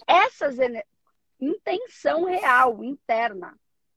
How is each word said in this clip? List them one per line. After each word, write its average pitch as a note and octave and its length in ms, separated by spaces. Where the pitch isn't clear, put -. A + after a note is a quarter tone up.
essas D#4 500
ener-, A#3+ 280
intenção E4+ 840
real, B3+ 600
interna, A3+ 760